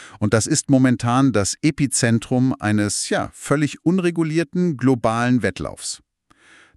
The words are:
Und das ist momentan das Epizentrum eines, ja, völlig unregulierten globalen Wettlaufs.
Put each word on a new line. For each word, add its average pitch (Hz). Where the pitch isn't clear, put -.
Und 107
das 110
ist -
momentan 127
das 101
Epizentrum 127
eines, 104
ja, 190
völlig -
unregulierten 165
globalen 120
Wettlaufs. 80